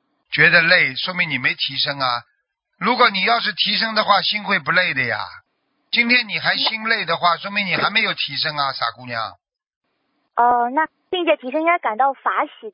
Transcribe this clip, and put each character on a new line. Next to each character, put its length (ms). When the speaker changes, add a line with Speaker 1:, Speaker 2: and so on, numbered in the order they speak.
Speaker 1:
觉 180
得 120
累， 340
说 180
明 160
你 80
没 160
提 220
升 240
啊。 240
如 200
果 120
你 140
要 160
是 140
提 240
升 180
的 80
话， 180
心 220
会 160
不 140
累 200
的 120
呀。 140
今 160
天 200
你 120
还 160
心 320
累 160
的 120
话， 200
说 160
明 140
你 100
还 140
没 120
有 120
提 220
升 200
啊， 160
傻 140
姑 100
娘。 160
Speaker 2:
哦， 400
那 120
境 120
界 120
提 160
升 80
应 60
该 120
感 180
到 180
法 320
喜， 280